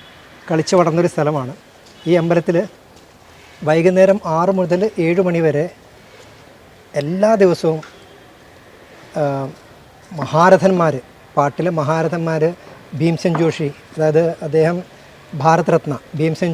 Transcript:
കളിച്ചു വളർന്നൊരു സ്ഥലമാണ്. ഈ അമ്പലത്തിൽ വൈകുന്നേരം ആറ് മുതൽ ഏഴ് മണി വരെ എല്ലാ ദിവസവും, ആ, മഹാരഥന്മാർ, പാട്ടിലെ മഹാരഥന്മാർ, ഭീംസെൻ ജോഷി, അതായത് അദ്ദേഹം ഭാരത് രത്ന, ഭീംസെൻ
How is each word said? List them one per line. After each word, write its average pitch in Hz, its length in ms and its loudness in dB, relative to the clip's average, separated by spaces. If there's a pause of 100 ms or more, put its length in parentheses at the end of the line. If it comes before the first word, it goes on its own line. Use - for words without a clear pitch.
(480)
കളിച്ചു 160 300 -2
വളർന്നൊരു 170 360 2
സ്ഥലമാണ്. 147 380 -4 (580)
ഈ - 100 2
അമ്പലത്തിൽ 170 360 0 (1120)
വൈകുന്നേരം 185 500 4 (200)
ആറ് 180 200 0
മുതൽ 180 220 0 (260)
ഏഴ് 175 200 0
മണി 170 200 0
വരെ 147 180 0 (1400)
എല്ലാ 190 280 0 (120)
ദിവസവും, 160 380 0 (1400)
ആ, - 20 0 (1000)
മഹാരഥന്മാർ, 175 760 2 (420)
പാട്ടിലെ 151 340 -2 (100)
മഹാരഥന്മാർ, 160 600 -2 (580)
ഭീംസെൻ 165 400 0
ജോഷി, 156 280 -2 (260)
അതായത് 156 300 2 (220)
അദ്ദേഹം 160 300 0 (680)
ഭാരത് 160 320 2
രത്ന, 156 180 -2 (260)
ഭീംസെൻ 160 360 -2